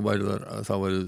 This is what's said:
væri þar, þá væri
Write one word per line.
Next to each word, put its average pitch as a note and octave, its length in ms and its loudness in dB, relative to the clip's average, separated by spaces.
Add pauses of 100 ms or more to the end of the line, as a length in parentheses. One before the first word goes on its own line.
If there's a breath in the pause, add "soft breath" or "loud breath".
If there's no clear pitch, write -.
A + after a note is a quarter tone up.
væri G2+ 220 2
þar, G2+ 180 -2 (200)
þá G#2 80 -2 (100)
væri F#2+ 260 2